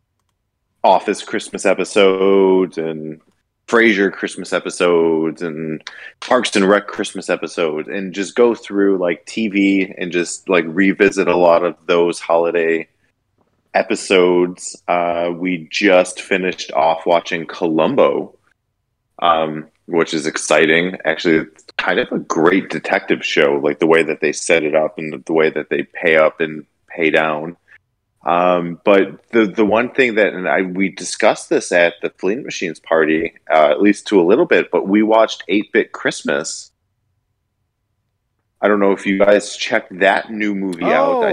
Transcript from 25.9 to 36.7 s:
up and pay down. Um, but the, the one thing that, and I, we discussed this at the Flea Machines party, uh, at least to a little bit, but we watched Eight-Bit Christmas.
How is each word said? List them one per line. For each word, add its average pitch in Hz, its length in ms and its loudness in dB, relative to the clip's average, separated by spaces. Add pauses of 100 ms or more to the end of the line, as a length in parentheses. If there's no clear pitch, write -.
up 78 240 2
and 78 240 -6 (240)
pay 78 220 -2
down. 78 460 -2 (680)
Um, 87 600 0
but 98 440 2
the, 113 180 2
the 90 180 -2
one 113 280 0
thing 120 240 0
that, 101 160 2
and 90 160 -6
I, 85 140 2
we 92 260 -4
discussed - 600 -2
this 143 220 -2
at 87 320 2
the 82 80 -6
Flea 98 260 -4
Machines - 440 -8
party, 80 540 0 (140)
uh, 76 220 4
at 71 100 -2
least 101 280 2
to 98 120 4
a 85 40 4
little 123 220 2
bit, 92 260 0
but 87 160 -2
we 107 160 2
watched 110 420 0
Eight-Bit 101 460 -2
Christmas. - 800 -6 (1900)